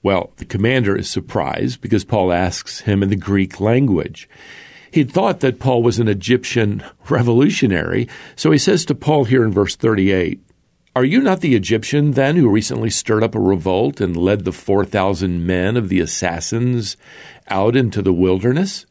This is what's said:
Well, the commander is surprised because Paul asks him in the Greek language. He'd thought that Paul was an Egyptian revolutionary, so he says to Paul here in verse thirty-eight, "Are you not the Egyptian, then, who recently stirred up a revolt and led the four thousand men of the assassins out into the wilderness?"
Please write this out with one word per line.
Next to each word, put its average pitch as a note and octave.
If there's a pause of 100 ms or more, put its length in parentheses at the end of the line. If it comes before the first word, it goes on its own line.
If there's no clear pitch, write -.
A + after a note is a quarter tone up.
Well, F#2+
the -
commander A2
is -
surprised F#2+
because G#2
Paul F#2
asks F2
him G2+
in G2
the G2+
Greek G2
language. G#2+ (640)
He'd C#3
thought G3
that B2+
Paul B2+
was A2+
an A#2
Egyptian G#2+ (240)
revolutionary, A#2 (280)
so D#3
he D3+
says F#3
to D3
Paul D3
here A#2+
in A2
verse G2
thirty-eight, G2 (540)
"Are B2+
you F3
not F#3+
the C#3
Egyptian, A2+
then, C3+
who D3
recently A2+
stirred A2
up G#2
a A2
revolt F#2+
and F2+
led F#2
the F#2
four G2
thousand F#2
men F#2
of A#2
the F2+
assassins A2+ (520)
out G2+
into A2+
the F#2
wilderness?" F#2+